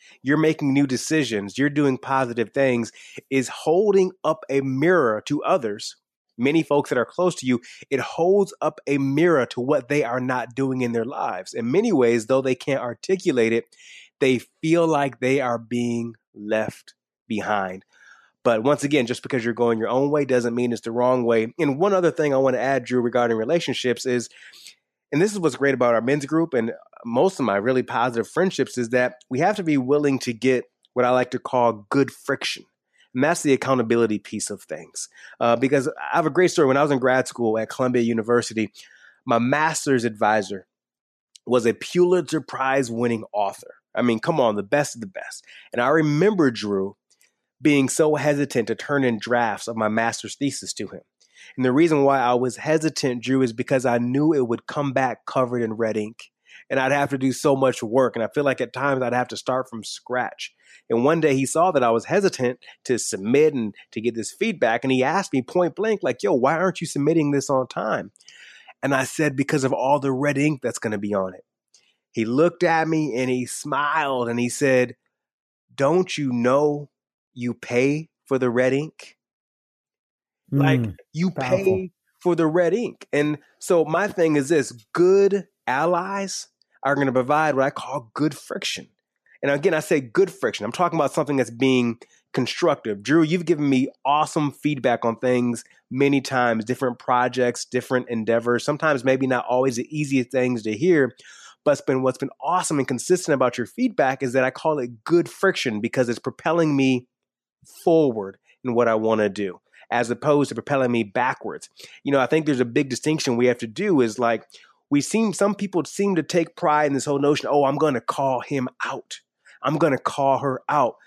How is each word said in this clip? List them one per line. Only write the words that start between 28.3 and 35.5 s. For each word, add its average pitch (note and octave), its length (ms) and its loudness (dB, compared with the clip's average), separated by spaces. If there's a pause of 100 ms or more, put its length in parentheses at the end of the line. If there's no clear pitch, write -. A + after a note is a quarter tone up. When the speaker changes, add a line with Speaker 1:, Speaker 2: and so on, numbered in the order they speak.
Speaker 1:
is A#2 120 -4
that B2 260 0 (140)
we B2+ 100 -4
have G3 180 2
to G3 60 -6
be D3+ 140 0
willing C#3 420 0
to B2 140 -4
get B2 320 0 (280)
what B2 120 2
I B2 60 2
like B2 200 2
to C3 80 -6
call A#2 500 0
good C3+ 220 2
friction. - 540 -8 (500)
And B2+ 80 0
that's D#3+ 200 0
the C#3+ 100 2
accountability A#2 640 0
piece - 300 -10
of G2+ 140 -12
things. - 440 -14 (320)
Uh, A#2+ 160 2